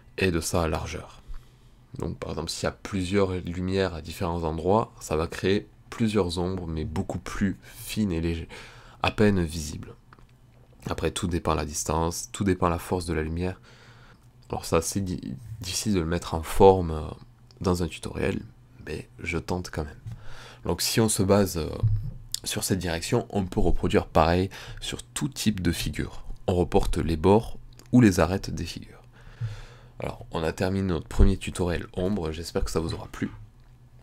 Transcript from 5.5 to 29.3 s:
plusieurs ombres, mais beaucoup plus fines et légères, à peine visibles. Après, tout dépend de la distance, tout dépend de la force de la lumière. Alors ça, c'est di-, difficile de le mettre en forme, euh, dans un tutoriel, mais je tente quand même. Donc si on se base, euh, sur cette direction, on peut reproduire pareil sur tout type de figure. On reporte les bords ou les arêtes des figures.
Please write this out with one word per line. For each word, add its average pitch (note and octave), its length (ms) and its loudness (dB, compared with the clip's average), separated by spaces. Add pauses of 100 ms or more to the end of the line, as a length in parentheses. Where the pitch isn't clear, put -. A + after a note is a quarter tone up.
plusieurs G2+ 480 0
ombres, F2+ 280 -2
mais D#2+ 180 -4
beaucoup F#2 340 -4
plus - 440 -2
fines - 500 -4
et E2 80 0
légères, E2 260 -2 (560)
à - 80 0
peine G2+ 320 4
visibles. D#2+ 520 -6 (920)
Après, D#2+ 240 -2
tout - 180 -4
dépend E2 240 0
de D#2 60 2
la D2+ 60 -2
distance, D#2 680 -2
tout - 120 -4
dépend F#2 220 2
de F2 60 4
la E2+ 60 0
force F2+ 280 -4
de E2+ 80 -2
la D#2 80 0
lumière. E2+ 380 -4 (880)
Alors - 160 -8
ça, E2 160 4
c'est - 180 -4
di-, F2+ 340 -6 (260)
difficile G2 340 -2
de F#2 60 4
le D#2+ 60 0
mettre E2+ 280 -2
en D#2+ 80 -2
forme, F#2+ 480 8
euh, D#2 180 -4 (520)
dans F2+ 220 2
un E2 60 0
tutoriel, - 540 -4 (440)
mais - 220 -10 (100)
je E2 200 -4
tente F2+ 320 -4
quand D#2+ 140 -4
même. D2+ 100 -10 (680)
Donc F2 180 -2
si - 180 2
on A2+ 80 6
se G#2+ 140 0
base, G2 340 4
euh, D#2 140 -2 (760)
sur - 200 -4
cette F#2+ 160 0
direction, E2+ 500 0
on G2 160 0
peut F#2+ 140 -2
reproduire F2+ 460 4
pareil F2 440 4 (300)
sur - 220 -8
tout - 260 -6
type G#2 340 -2
de F2 100 4
figure. - 480 -4 (260)
On F#2+ 100 2
reporte F2+ 420 2
les D#2+ 180 0
bords F#2 400 4 (360)
ou B2 100 8
les F#2 180 8
arêtes F2+ 300 0
des F2 160 -4
figures. - 360 -14 (960)